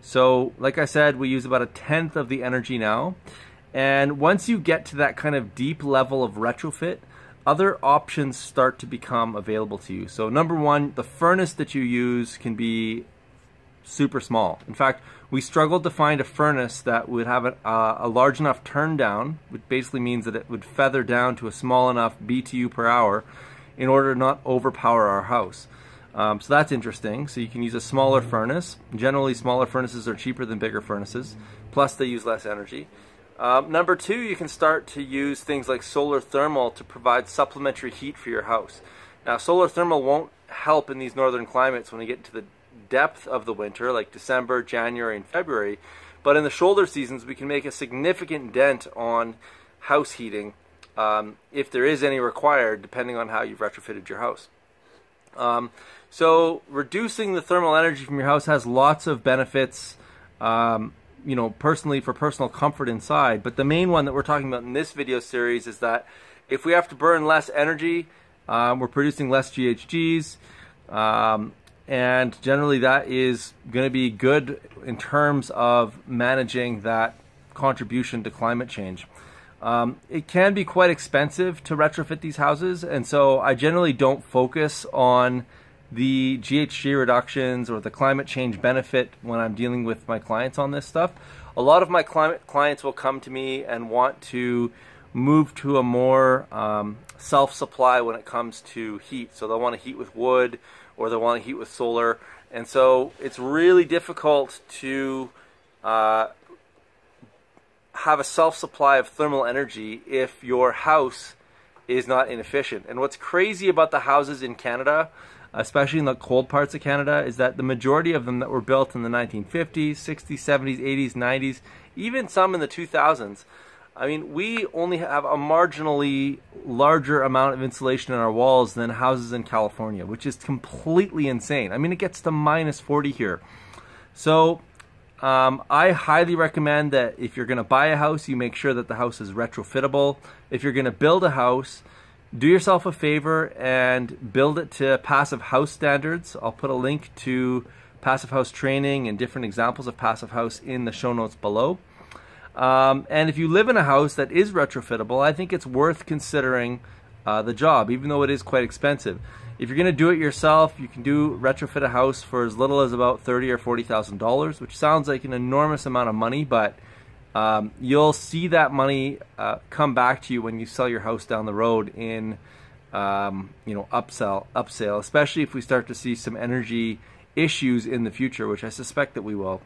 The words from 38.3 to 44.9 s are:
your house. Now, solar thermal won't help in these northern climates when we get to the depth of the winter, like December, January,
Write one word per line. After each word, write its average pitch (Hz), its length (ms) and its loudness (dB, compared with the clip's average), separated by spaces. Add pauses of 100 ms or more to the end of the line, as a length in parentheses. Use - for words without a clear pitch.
your 107 120 -4
house. 107 380 -4 (460)
Now, 120 120 -2
solar 175 300 4
thermal 170 360 0
won't 143 260 0 (160)
help - 420 0
in 131 120 -10
these 117 160 -8
northern 127 280 0
climates 127 460 -2
when 113 80 -14
we 113 80 -10
get 123 200 -8
to - 60 -20
the 110 120 -12 (440)
depth 143 380 0
of 123 180 -4
the 113 80 -6
winter, 104 380 -6
like 113 220 -4
December, 127 500 -2
January, 117 540 -4